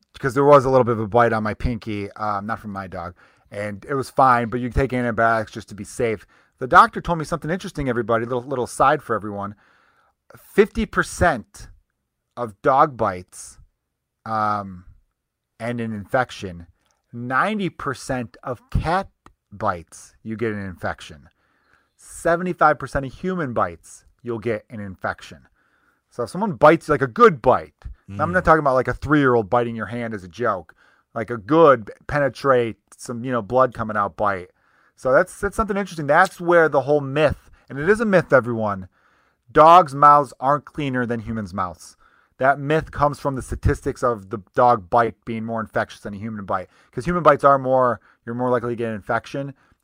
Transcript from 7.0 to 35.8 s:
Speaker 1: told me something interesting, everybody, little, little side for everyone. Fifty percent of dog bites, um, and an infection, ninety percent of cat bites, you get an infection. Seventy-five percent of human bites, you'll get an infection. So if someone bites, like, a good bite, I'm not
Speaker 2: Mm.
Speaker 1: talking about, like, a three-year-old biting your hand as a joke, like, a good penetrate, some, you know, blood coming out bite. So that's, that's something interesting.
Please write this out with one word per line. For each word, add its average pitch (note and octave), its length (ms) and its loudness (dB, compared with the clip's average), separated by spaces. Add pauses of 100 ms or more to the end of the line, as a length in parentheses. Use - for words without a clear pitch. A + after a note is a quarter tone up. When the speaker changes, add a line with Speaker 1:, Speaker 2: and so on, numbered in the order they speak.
Speaker 1:
told E3+ 200 -2
me D3 40 -6
something D3+ 260 -6
interesting, E3+ 380 -6
everybody, A2+ 360 0
little, B2 180 -4
little B2 240 -4
side C#3+ 360 2
for A#2 120 -6
everyone. G2+ 400 -8 (840)
Fifty - 500 0
percent - 840 -4 (680)
of A#2 260 -10
dog C#3 340 2
bites, F#2+ 600 -6 (680)
um, G#2 600 -4 (760)
and A#2+ 200 -6
an A2+ 120 -6
infection, G2+ 720 -6 (460)
ninety D3+ 560 -4
percent B2+ 760 -8
of B2 180 -10 (100)
cat F3+ 380 -2 (440)
bites, F#2+ 720 -8
you A2 140 -10
get A2 160 -4
an G2+ 120 -8
infection. F2 640 -10 (680)
Seventy-five E3+ 840 0
percent C3+ 280 -6
of B2 60 -14
human F3 400 -6
bites, F#2+ 520 -6 (180)
you'll A#2 180 -6
get G#2+ 300 -6
an A2 100 -14
infection. F#2+ 680 -12 (640)
So A#2+ 140 -8
if A2 60 -8
someone G3 220 -4
bites, D3+ 380 4
like, D3 100 0
a C3+ 60 -2
good E3 340 4
bite, F2+ 320 0 (460)
I'm D#3+ 140 -2
not F3+ 100 0
Speaker 2:
Mm. - 20 -4
Speaker 1:
talking D#3+ 140 6
about, C#3+ 160 0
like, B2 140 0
a B2 40 0
three-year-old C3 560 2
biting A#2+ 260 0
your A2 120 -10
hand A#2 260 -8
as G2+ 100 -10
a F#2 60 -16
joke, G2+ 460 -6 (400)
like, A#2 160 -8
a A#2+ 80 -8
good C3 520 4 (160)
penetrate, C3 720 0 (180)
some, A#2+ 300 -12
you C3 80 -6
know, A#2+ 80 -2
blood A#2+ 320 0
coming G#2+ 240 -6
out G2+ 220 -4
bite. G2 320 -2 (440)
So - 160 -4
that's, D#3 300 0
that's G3+ 160 -6
something G3+ 220 -4
interesting. E3 280 -8